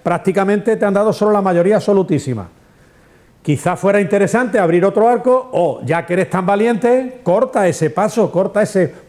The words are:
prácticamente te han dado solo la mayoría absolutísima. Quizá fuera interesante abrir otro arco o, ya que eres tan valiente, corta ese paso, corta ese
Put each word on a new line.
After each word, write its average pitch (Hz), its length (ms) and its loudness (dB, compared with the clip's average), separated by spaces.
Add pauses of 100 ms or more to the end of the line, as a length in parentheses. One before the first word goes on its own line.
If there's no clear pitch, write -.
prácticamente 196 760 0
te 220 80 -2
han 202 100 0
dado 202 180 2
solo 208 200 0
la 202 100 0
mayoría 190 340 2
absolutísima. 139 720 -2 (920)
Quizá 160 340 -2
fuera 202 240 2
interesante 202 580 0
abrir 175 260 2
otro 208 240 2
arco 254 440 0
o, 160 320 -2
ya 160 200 -2
que 175 80 -6
eres 180 180 0
tan 185 140 -2
valiente, 240 800 0
corta 190 460 0
ese 160 200 0
paso, 208 420 0
corta 196 320 0
ese 185 300 0 (160)